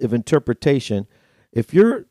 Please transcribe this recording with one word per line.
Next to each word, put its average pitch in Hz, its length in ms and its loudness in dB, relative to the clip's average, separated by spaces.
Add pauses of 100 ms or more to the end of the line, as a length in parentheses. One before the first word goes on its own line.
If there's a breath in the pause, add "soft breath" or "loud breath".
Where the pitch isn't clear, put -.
of 110 120 -2
interpretation, 120 920 -2 (460)
if 117 200 -4
you're 220 380 2